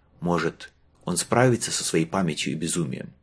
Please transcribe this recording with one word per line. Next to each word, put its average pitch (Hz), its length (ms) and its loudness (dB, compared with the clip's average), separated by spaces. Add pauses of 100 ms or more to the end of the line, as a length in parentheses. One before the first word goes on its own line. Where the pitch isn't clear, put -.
(200)
может, 85 520 -2 (320)
он 87 120 -4
справится 120 560 2
со - 120 -2
своей 82 220 2
памятью 82 460 -2
и 80 40 -4
безумием. 78 560 -4 (100)